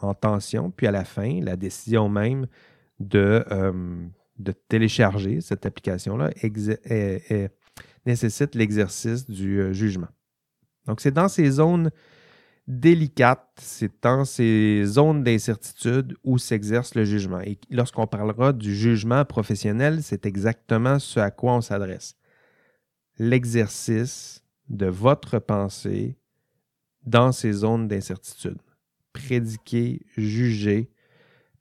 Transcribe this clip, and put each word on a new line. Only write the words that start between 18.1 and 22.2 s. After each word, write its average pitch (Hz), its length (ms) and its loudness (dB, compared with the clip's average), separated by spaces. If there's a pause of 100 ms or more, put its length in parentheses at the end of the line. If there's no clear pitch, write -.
du 104 220 -4
jugement 117 500 2
professionnel, 117 800 -2
c'est 104 240 -6
exactement 113 720 0
ce - 200 -4
à 101 120 2
quoi 123 220 0
on 120 80 2
s'adresse. 98 540 -6 (1040)